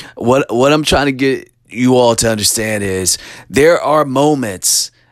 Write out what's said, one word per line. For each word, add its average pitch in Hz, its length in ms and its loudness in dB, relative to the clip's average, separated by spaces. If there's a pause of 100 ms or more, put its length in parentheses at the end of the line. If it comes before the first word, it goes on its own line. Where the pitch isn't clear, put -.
(140)
what, 127 380 0
what 131 200 2
I'm 151 120 0
trying 143 220 0
to 139 60 0
get 131 380 -4 (180)
you 127 280 2
all 120 200 4
to 113 140 0
understand 107 540 -2
is 92 340 -4 (320)
there 160 300 4
are 151 240 0
moments 135 880 -2 (200)